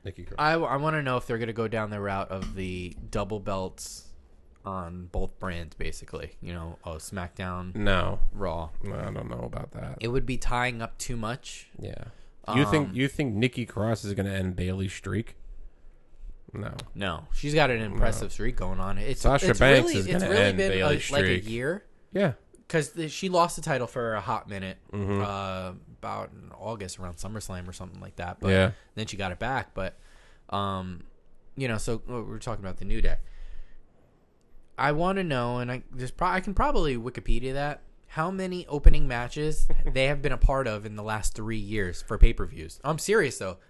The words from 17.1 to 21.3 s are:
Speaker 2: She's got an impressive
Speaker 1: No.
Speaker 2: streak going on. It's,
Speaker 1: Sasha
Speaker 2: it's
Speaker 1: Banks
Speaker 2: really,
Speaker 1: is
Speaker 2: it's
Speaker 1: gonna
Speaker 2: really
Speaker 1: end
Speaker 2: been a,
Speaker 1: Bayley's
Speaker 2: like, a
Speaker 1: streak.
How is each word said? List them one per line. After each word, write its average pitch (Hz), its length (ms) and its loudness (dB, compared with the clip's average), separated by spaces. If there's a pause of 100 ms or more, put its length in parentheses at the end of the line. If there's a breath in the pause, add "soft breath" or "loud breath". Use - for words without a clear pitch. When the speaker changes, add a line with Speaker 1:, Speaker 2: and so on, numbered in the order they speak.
Speaker 2:
She's 147 220 2
got 147 160 4
an 113 100 0
impressive 110 440 2
Speaker 1:
No. 101 40 -2
Speaker 2:
streak - 280 0
going 95 220 0
on. 95 200 0
It's, 120 240 0
Speaker 1:
Sasha 139 280 6
Speaker 2:
it's 107 80 2
Speaker 1:
Banks 131 300 8
Speaker 2:
really, - 120 2
Speaker 1:
is 95 60 0
Speaker 2:
it's 92 60 -2 (100)
Speaker 1:
gonna 95 120 0
Speaker 2:
really 101 100 6
Speaker 1:
end 98 140 2
Speaker 2:
been 95 140 2
a, - 20 2
Speaker 1:
Bayley's 139 380 2
Speaker 2:
like, 143 100 4
a - 20 4
Speaker 1:
streak. 92 240 0